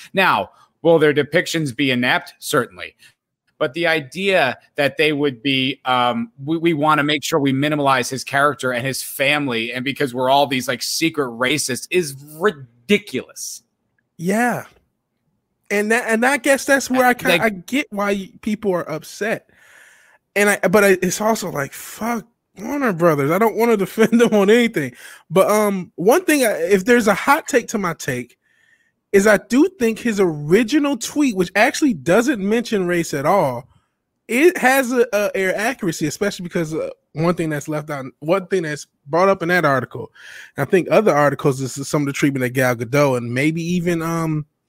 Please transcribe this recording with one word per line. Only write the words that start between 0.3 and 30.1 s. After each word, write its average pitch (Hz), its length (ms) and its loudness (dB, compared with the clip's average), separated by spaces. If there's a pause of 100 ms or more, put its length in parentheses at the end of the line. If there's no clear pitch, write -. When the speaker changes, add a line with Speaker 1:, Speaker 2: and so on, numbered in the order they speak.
Speaker 1:
will 165 160 6
their 151 140 4
depictions 147 640 -2
be 143 140 0
inept? 127 480 -2
Certainly. 98 580 -6 (600)
But 139 160 -4
the 170 120 -2
idea 160 720 0 (200)
that 143 200 0
they 156 160 2
would 143 300 -2
be, 135 420 -2
um, 123 480 0 (100)
"We, 156 140 -4
we 165 160 0
wanna 151 320 2
make 147 180 -2
sure - 160 -2
we 139 140 2
minimalize 139 560 0
his 131 160 -8
character 139 480 -2
and 123 140 -4
his 135 160 -6
family, 135 720 -2
and 127 100 -8
because 135 300 -4
we're 127 160 0
all 139 160 4
these, 127 220 -4
like, 123 140 -6
secret 160 500 -4
racists," 127 580 -2
is 160 260 -2 (220)
ridiculous. - 1200 -6 (540)
Speaker 2:
Yeah. 190 480 -2 (1080)
And 208 220 0
that, 233 160 0
and 226 180 0
I 277 100 2
guess 277 280 0
that's 269 260 0
where 254 160 2
I 247 80 4
kinda, - 180 0
Speaker 1:
Like 175 100 2
Speaker 2:
I 226 80 2
get 214 400 -6
why 202 220 -2
y-, 196 180 -6 (120)
people 208 300 -2
are 170 180 -4
upset. 180 600 -8 (840)
And 202 160 4
I, 196 80 0 (100)
but 208 160 4
I, 202 40 6 (140)
it's 180 180 -4
also 214 300 -2
like, 143 220 -6
fuck - 540 -8 (320)
Warner 247 340 -2
Brothers. 156 380 2
I 175 80 2
don't 208 180 0
wanna 226 200 2
<laughs> 190 100 -2
defend 220 340 2
them 214 140 4
on 202 160 4
anything. 220 440 2 (360)
But, 170 200 4
um, 202 460 0
one 254 280 4
thing, 294 200 2
I, 220 100 2
if 180 300 2
there's 240 240 4
a 202 60 4
hot - 340 0
take 247 200 0
to 226 100 -6
my 175 160 -4
take, 123 420 -8 (760)
is 196 140 4
I 208 120 4
do 269 300 2 (100)
think 226 200 0
his 208 220 -2